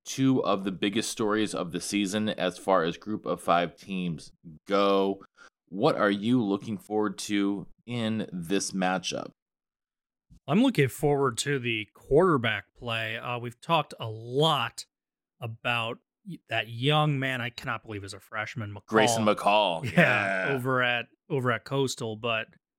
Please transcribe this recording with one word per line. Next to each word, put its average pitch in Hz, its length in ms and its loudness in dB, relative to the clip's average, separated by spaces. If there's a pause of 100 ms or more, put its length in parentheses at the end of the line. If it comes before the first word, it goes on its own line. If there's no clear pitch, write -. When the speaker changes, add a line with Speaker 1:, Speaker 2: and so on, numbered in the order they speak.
Speaker 1:
two 131 400 2
of 95 200 0
the 98 80 -2
biggest 104 380 -2
stories 107 440 0
of 85 180 -6
the 87 80 -4
season 104 480 -2
as 90 280 -4
far 92 280 2
as 85 120 -2
group - 300 -8
of 87 140 -4
five 85 360 2
teams 90 560 -8 (340)
go. 98 560 2 (480)
What 113 260 0
are 101 140 4
you 110 300 2
looking 98 380 -2
forward 104 400 -4
to 101 480 -2 (180)
in 110 480 -4
this 90 380 -2
matchup? 92 640 -4 (1120)
Speaker 2:
I'm 180 160 2
looking 220 260 2
forward 139 500 0
to 143 200 -2
the 117 360 -4
quarterback 131 720 2 (120)
play. 113 400 -4
Uh, 120 200 -6
we've 117 220 -10
talked 165 380 0
a 123 100 -8
lot 123 760 0 (560)
about 117 580 -4 (300)
y-, 165 100 -12 (100)
that 113 200 -2
young 143 500 2
man. 131 220 -2
I 120 100 -6
cannot 120 320 -8
believe 104 220 -10
is 98 100 -12
a 98 60 -18
freshman, 107 520 -6
McCall. 104 140 -14
Speaker 1:
Grayson 110 380 4
McCall. 101 600 4
Speaker 2:
Yeah, 104 640 2
Speaker 1:
Yeah. 139 60 0
Speaker 2:
over 127 260 0
at, 120 260 0 (220)
over 127 220 0
at 113 140 -2
Coastal. 127 500 -2
But, 113 320 -4 (320)